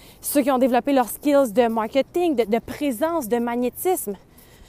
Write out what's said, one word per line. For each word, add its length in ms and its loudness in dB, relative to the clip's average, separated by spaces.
ceux 200 0
qui 100 0
ont 80 2
développé 340 2
leurs 160 2
skills 420 2
de 160 4
marketing, 680 0
de, 80 2
de 160 0
présence, 680 -4
de 100 0
magnétisme. 760 -2